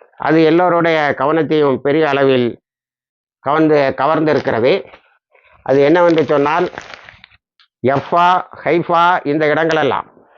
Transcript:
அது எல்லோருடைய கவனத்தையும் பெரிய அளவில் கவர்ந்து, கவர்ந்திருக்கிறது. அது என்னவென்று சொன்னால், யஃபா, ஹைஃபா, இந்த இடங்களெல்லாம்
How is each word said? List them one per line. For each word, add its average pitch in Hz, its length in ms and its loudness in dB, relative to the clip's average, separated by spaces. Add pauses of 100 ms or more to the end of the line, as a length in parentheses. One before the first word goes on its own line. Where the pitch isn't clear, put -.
(160)
அது 160 280 0
எல்லோருடைய 165 760 0
கவனத்தையும் 147 580 0
பெரிய 143 320 0
அளவில் 135 520 0 (760)
கவர்ந்து, 147 580 0
கவர்ந்திருக்கிறது. 143 880 -2 (760)
அது 139 200 2
என்னவென்று 165 420 2
சொன்னால், 151 440 0 (1160)
யஃபா, 170 600 0 (180)
ஹைஃபா, 170 600 0
இந்த 151 200 -2
இடங்களெல்லாம் 151 580 0 (340)